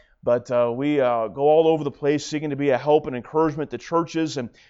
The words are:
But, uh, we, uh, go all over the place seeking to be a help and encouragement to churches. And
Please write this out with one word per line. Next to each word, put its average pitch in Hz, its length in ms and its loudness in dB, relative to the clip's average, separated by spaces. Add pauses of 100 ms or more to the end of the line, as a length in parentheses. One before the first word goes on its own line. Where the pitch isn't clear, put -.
(220)
But, 120 280 0
uh, 120 240 2
we, 143 260 0
uh, 120 280 0
go 120 140 -8
all 156 240 6
over 160 160 2
the 143 80 -4
place 147 360 -2
seeking 151 240 -6
to 139 60 -6
be 143 140 -2
a 123 80 2
help 151 280 2
and 135 100 -8
encouragement 156 540 -2
to 117 80 -8
churches. 165 580 -2
And 120 140 -6 (200)